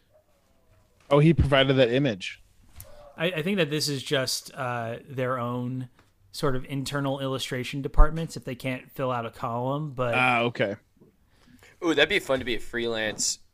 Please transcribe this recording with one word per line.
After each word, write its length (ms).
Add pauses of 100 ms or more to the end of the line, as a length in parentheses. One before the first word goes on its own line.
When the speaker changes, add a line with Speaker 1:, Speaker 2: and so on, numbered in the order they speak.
(1120)
Speaker 1:
Oh, 80
he 160
provided 400
that 180
image. 500 (720)
Speaker 2:
I, 100
I 160
think 160
that 120
this 180
is 140
just, 520
uh, 420 (120)
their 300
own 500 (440)
sort 220
of 120
internal 520
illustration 640
departments 540
if 80
they 100
can't 380
fill 180
out 160
a 40
column. 600
But 240
Speaker 1:
Ah, 280
okay. 340 (1080)
Speaker 3:
Ooh, 80
that'd 160
be 120
fun 180
to 60
be 100
a 60
freelance 800 (140)